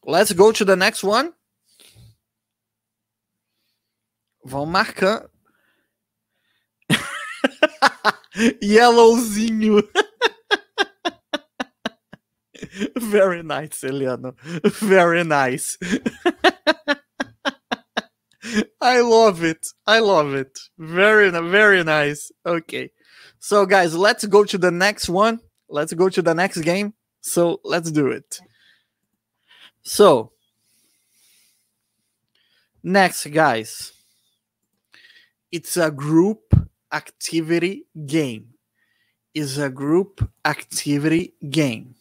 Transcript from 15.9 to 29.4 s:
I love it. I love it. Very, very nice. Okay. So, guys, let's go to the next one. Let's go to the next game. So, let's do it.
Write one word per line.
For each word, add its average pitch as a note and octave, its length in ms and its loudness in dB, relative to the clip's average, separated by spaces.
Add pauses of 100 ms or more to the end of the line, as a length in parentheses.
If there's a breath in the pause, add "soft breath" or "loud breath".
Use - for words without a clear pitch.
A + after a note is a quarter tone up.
I B3 200 2
love A3+ 440 4
it. D#3+ 220 -4 (200)
I A3 120 4
love E3 360 2
it. C3+ 240 -8 (200)
Very, F#3+ 520 2
very F3+ 540 2
nice. D3+ 480 -2 (140)
Okay. D#3+ 440 -6 (500 soft breath)
So, G3+ 260 2
guys, F3+ 280 4
let's G3+ 300 0
go G#3 200 4
to G3+ 140 -4
the F3+ 120 2
next F#3+ 380 -2
one. G#3+ 320 0 (280)
Let's D3 240 -6
go F3+ 160 2
to F#3 140 -2
the E3 120 0
next F3+ 260 -2
game. F#3+ 340 -4 (260)
So, E3+ 440 -2
let's E3 260 -4
do D3+ 180 0
it. - 320 -10 (1500 soft breath)